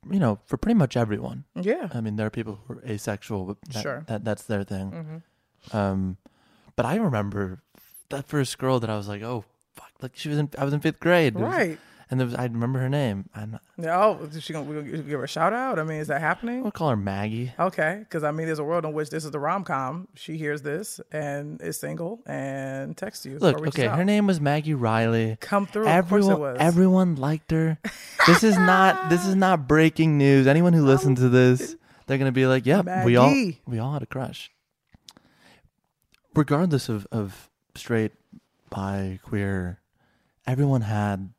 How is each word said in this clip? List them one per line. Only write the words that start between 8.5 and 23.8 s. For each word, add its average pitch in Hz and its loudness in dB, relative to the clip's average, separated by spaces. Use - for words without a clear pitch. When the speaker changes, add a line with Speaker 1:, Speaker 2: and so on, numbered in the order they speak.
Speaker 1:
girl 131 0
that 113 -4
I 107 -4
was 101 -8
like, 101 -8
"Oh, 113 -8
fuck." - -20
Like, 131 -12
she - -10
was 147 -2
in, 147 -2
I 139 -2
was 139 -2
in 147 0
fifth 156 -2
grade. 165 4
It 175 -6
was 311 -2
Speaker 2:
Right. 180 -2
Speaker 1:
and 131 -2
there 127 0
was, 120 -6
I 120 -4
remember 120 -2
her 127 -2
name. 123 -2
I'm 107 -12
not - -14
Speaker 2:
Oh, 180 0
is 151 -12
she 156 -12
gonna, 151 -8
we 147 -10
gonna 151 -8
give 143 -6
her 127 -4
a 135 -8
shout 165 0
out? 254 -4
I 156 -2
mean, 156 -6
is 151 -8
that 143 -2
happening? 233 -4
Speaker 1:
We'll 208 -4
call 160 -2
her 117 2
Maggie. 107 -4
Speaker 2:
Okay, 180 -2
'cause, 156 -4
I 147 -2
mean, 160 -6
there's 156 -4
a 151 -6
world 160 -2
in 156 -6
which 151 -6
this 156 -8
is 151 -10
the 143 -8
rom-com. 160 -6
She - -12
hears 147 -6
this 151 -8
and 147 -8
is 160 -8
single 170 -10
and 135 -8
texts - -12
you 135 -12
Speaker 1:
Look, 151 4
Speaker 2:
or - -8
reaches 151 -6